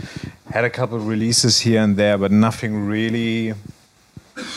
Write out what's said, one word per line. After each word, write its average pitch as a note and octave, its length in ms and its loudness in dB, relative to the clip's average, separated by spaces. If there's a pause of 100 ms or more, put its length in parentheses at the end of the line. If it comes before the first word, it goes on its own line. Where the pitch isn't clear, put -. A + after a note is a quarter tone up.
(500)
had A2+ 140 0
a A#2+ 60 0
couple A#2+ 260 -4
of G#2+ 100 -6
releases A2+ 540 2
here A2+ 200 4
and G#2 160 4
there, G#2 220 4
but G2 140 2
nothing G#2+ 540 2
really, A2+ 680 -2 (1040)